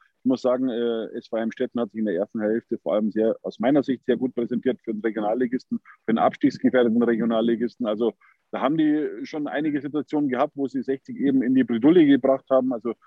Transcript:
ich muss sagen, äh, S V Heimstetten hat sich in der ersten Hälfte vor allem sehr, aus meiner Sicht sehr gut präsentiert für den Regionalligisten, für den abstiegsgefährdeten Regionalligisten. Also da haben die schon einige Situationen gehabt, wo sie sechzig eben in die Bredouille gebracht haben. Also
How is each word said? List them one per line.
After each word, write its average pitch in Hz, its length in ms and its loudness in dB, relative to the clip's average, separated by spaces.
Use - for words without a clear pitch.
ich - 60 -6
muss 131 160 2
sagen, 127 280 0
äh, 117 360 -2
S 113 100 -12
V 113 100 -4
Heimstetten 113 440 -4
hat 113 100 -4
sich 110 80 -10
in 110 60 -2
der 98 100 0
ersten 107 240 -4
Hälfte 110 380 -2
vor - 160 -4
allem 107 180 0
sehr, 110 300 0
aus - 180 -10
meiner 135 240 2
Sicht 127 220 -6
sehr 123 100 2
gut 127 180 -4
präsentiert 120 500 -4
für 113 100 -6
den 107 80 -8
Regionalligisten, 113 800 -4
für - 340 -8
den 113 40 0
abstiegsgefährdeten 120 840 2
Regionalligisten. 117 840 0
Also 107 260 0
da 107 100 -6
haben 139 160 0
die 151 300 2
schon 147 240 -8
einige 147 340 -4
Situationen 147 480 -4
gehabt, 127 260 -2
wo 139 120 -4
sie 123 160 -6
sechzig 131 340 -6
eben 135 240 2
in 127 140 2
die 131 80 4
Bredouille 135 420 4
gebracht 135 440 4
haben. 131 240 2
Also 113 200 -4